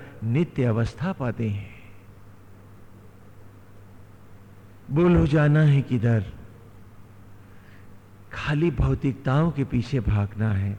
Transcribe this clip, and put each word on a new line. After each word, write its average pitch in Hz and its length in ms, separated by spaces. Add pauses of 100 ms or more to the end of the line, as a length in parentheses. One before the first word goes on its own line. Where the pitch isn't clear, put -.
(240)
नित्य 131 400
अवस्था 117 480
पाते 117 380
हैं। 101 200 (3250)
बोलो 165 360
जाना 147 340
है 143 220
किधर? 117 420 (2000)
खाली 151 380
भौतिकताओं 135 800
के 139 140
पीछे 123 360
भागना 104 520
है, 101 260